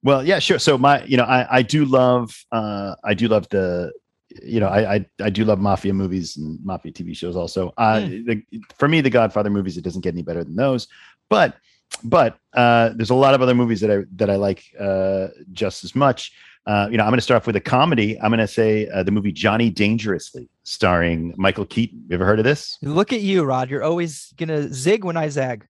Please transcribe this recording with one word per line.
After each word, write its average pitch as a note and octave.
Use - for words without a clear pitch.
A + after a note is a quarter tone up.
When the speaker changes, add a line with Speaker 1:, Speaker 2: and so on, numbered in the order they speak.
Speaker 1:
Well, C3+
yeah, F#3+
sure. F3+
So C#3+
my, C#3
you C3
know, B2
I, B2+
I C3
do D3
love, B2+
uh, G#2
I G#2
do G#2+
love G#2+
the, F2+
you A2+
know, G#2
I, G2+
I, G2
I G#2
do G2+
love G#2+
mafia G2
movies F#2
and D#2
mafia F2+
T F2+
V E2+
shows F2
also. F2
Uh, A2
Speaker 2:
Hmm. G2
Speaker 1:
the, A2
for D3
me, D#3+
the C3+
Godfather G#2+
movies, F#2+
it F2
doesn't F2+
get E2+
any E2+
better E2
than D#2
those. B2+
But, F3+
but, A#2
uh, A#2+
there's A2+
a B2+
lot C3+
of C3
other B2+
movies A#2
that G#2+
I, G2+
that G2+
I G2
like, G2
uh, F#2+
just F#2+
as -
much. C3+
Uh, G2+
you A#2
know, A2
I'm G#2+
gonna A#2+
start A#2
off -
with G#2+
a F#2+
comedy. B2+
I'm G#2+
gonna A2+
say, G#2+
uh, F#2+
the F#2
movie G#2
Johnny A2
Dangerously, G#2
starring E2+
Michael F#2+
Keaton. -
You F2+
ever F2+
heard G#2+
of A2
this? -
Speaker 2:
Look D#3
at A#3
you, F#3+
Rod. C3
You're C3+
always E3
gonna D#3
zig E3+
when E3+
I D#3
zag. B2+